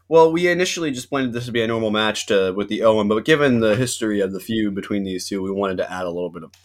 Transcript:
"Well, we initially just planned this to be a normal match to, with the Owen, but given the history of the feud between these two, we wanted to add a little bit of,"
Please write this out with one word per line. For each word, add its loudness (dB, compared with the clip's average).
"Well, 6
we 0
initially 0
just -10
planned -2
this -6
to -10
be 0
a 0
normal 0
match -2
to, 2
with -4
the -2
Owen, 4
but 0
given 4
the 4
history -2
of 0
the -8
feud -2
between -4
these -6
two, -4
we -4
wanted -2
to -4
add -8
a -6
little -6
bit -16
of," -20